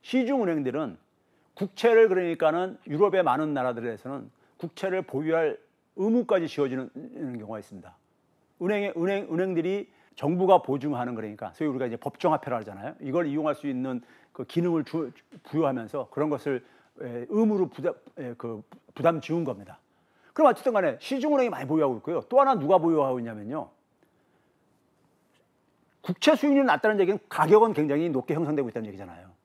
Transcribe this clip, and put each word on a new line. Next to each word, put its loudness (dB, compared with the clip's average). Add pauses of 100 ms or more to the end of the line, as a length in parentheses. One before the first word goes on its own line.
시중은행들은 -2 (560)
국채를 4
그러니까는 0 (100)
유럽의 2
많은 0
나라들에서는 -6 (280)
국채를 -4
보유할 -2 (380)
의무까지 2
지어지는 -2 (500)
경우가 -10
있습니다. -18 (680)
은행에, -2
은행, -2
은행들이 -2 (280)
정부가 4
보증하는, -4
그러니까 -10
소위 -2
우리가 -4
이제 -6
법정화폐라 -2
하잖아요. -10
이걸 -2
이용할 -2
수 -10
있는 -4 (320)
그 -10
기능을 0
주-, -6 (320)
부여하면서 -4
그런 -2
것을, -4 (360)
에, -10
의무로 2
부담, -4 (240)
에, -10
그 -10 (320)
부담 0
지운 -4
겁니다. -10 (540)
그럼 6
어쨌든 0
간에 2
시중은행이 0
많이 -8
보유하고 2
있고요. -4
또 4
하나 6
누가 4
보유하고 2
있냐면요. -8 (2250)
국채 4
수익률이 4
낮다는 2
얘기는 2 (100)
가격은 6
굉장히 0
높게 -2
형성되고 -2
있다는 -8
얘기잖아요. -16 (140)